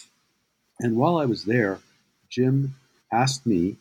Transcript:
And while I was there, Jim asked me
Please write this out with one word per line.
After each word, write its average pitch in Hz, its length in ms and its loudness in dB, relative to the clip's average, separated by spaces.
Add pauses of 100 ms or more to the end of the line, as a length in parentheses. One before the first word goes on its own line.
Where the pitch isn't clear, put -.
(800)
And 117 160 -2
while 160 220 2
I 151 80 0
was 104 200 -4
there, 101 340 0 (500)
Jim 135 460 0 (360)
asked 131 340 0
me 98 360 0